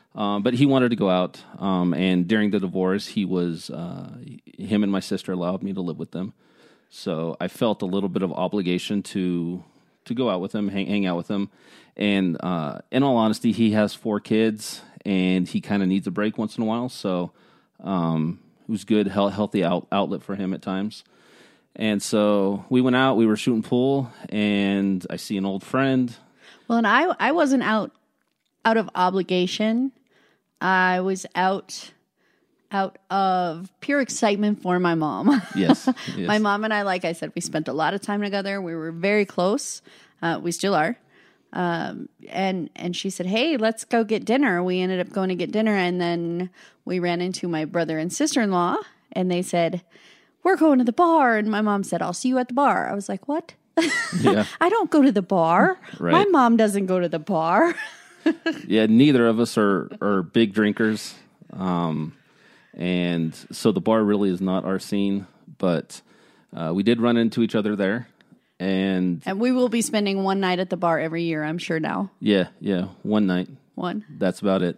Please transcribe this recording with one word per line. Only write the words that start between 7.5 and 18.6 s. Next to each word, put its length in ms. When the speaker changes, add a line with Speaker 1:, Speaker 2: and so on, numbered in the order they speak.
Speaker 1:
a 40
little 240
bit 120
of 120
obligation 680
to 600
to 80
go 160
out 120
with 120
him, 160
hang, 180
hang 180
out 120
with 120
him. 200
And, 440
uh, 380
in 120
all 140
honesty, 340
he 200
has 220
four 260
kids, 640
and 420
he 140
kinda 240
needs 220
a 40
break 260
once 200
in 60
a 20
while. 240
So, 420
um, 560